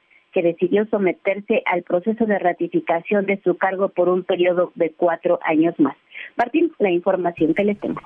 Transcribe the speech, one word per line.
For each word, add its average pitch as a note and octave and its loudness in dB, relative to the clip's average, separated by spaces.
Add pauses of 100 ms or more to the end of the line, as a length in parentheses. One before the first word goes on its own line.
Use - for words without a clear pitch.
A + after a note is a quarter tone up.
(320)
que F#3+ 0
decidió F3+ 0
someterse G3+ -2
al F3+ -2
proceso A3 -2
de G3+ 0
ratificación F3 -2
de G3 -2
su F3 0
cargo F#3+ -2
por F3 0
un F#3 2
periodo F3+ 0
de E3 -2
cuatro E3+ 0
años E3 2
más. C#3 0 (400)
Martín, D4+ 0
la G3 2
información F3 0
que G3+ 0
les G#3 0
tengo. - -8